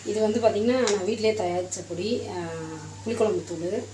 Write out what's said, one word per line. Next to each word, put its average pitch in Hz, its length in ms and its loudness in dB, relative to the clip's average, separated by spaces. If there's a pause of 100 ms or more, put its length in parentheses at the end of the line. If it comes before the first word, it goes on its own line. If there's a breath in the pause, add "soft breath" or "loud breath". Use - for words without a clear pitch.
இது 214 160 0
வந்து 214 200 2
பார்த்திங்கன்னா, 226 540 4
நான் 185 100 0
வீட்டிலே 214 300 2
தயாரித்த 180 540 -2
பொடி, 190 400 -2
ஆ, - 40 -8 (720)
புளிக்குழம்பு 214 380 2
தூள். 180 500 -4